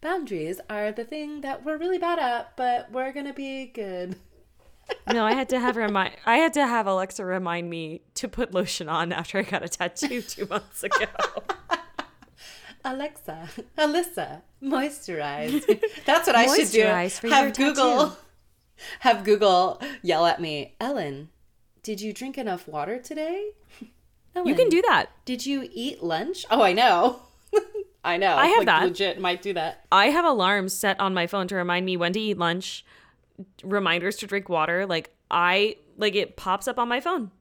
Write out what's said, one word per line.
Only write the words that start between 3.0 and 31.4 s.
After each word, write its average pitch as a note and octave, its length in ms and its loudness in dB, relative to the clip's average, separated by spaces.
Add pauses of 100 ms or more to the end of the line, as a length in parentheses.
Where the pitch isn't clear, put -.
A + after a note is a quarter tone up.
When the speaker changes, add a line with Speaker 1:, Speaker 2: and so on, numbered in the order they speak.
Speaker 1:
gonna C#4 220 -8
be C4+ 340 -8
good." F#3 540 -8
<laughs> - 40 -20 (880)
Speaker 2:
No, A3+ 120 2
I G#3+ 80 4
had C4 160 -2
to B3+ 120 2
have B3 160 0
remi-, G#3 340 0 (140)
I A#3 120 6
had D#4+ 180 4
to C#4+ 120 4
have A#3 200 0
Alexa F#3+ 360 -2
remind F3 460 -4
me E3 320 -10 (140)
to - 120 -8
put A3 260 -4
lotion F3+ 360 -2
on E3 240 0
after E3+ 260 -4
I F#3+ 40 0
got F#3 200 -4
a E3+ 60 -8
tattoo A#3 520 -4
two - 240 -10
months - 380 -8
ago. - 220 0 (840)
<laughs> - 960 -18
Speaker 1:
"Alexa, C4 640 -10 (300)
Alyssa, D4+ 640 -2 (200)
moisturize." B3+ 1040 -4 (300)
Speaker 2:
<laughs> - 120 -12
Speaker 1:
That's E4 220 4
what B3+ 80 4
I B3 180 6
should D4+ 180 4
do. A3 120 6
Speaker 2:
Moisturize F#3+ 360 2
for A#3 100 -4
Speaker 1:
Have A3+ 280 4
Speaker 2:
your C4+ 120 4
Speaker 1:
Google, B3+ 280 2 (120)
Speaker 2:
tattoo. - 60 -16 (840)
Speaker 1:
have A3 240 4
Google F#3+ 580 4 (200)
yell E3+ 240 2
at E3+ 160 2
me, D3+ 400 -6
"Ellen, D#3 480 -6 (520)
did G#3 200 -8
you G#3+ 100 -6
drink C4 260 -10
enough G3+ 300 -6
water D#3 320 -6
today? D#4+ 520 -6 (840)
Speaker 2:
You F4+ 80 -2 (120)
can - 60 -2
Speaker 1:
Ellen, B4 80 6
Speaker 2:
do F4 200 4
that. G3 180 2 (160)
Speaker 1:
did B3 220 -8
you C#4 260 -4
eat - 320 -8
lunch?" E3+ 480 -4
Oh, B3 100 4
I F#3+ 120 6
know. A3 480 4 (320)
<laughs> G4+ 500 -2
I E3+ 140 0
know. F3+ 180 4
Speaker 2:
I C#4 120 6
have G4 120 6
Speaker 1:
Like, G#4 60 4
Speaker 2:
that. E3+ 180 6
Speaker 1:
legit F#3 360 0
might F3+ 220 0
do G3+ 120 -4
that. E3 400 -6
Speaker 2:
I F#3+ 140 8
have E4 180 4
alarms G3 480 2
set G3 260 0
on F#3+ 140 0
my F3+ 120 0
phone F#3 220 -4